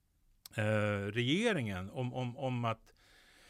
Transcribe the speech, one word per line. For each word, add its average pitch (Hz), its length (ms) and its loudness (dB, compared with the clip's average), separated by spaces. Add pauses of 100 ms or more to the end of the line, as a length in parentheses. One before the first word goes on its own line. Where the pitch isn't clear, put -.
(560)
eh, 104 560 2
regeringen 120 800 0
om, 123 240 -4
om, 123 240 -4
om 127 280 -2
att - 280 -2 (560)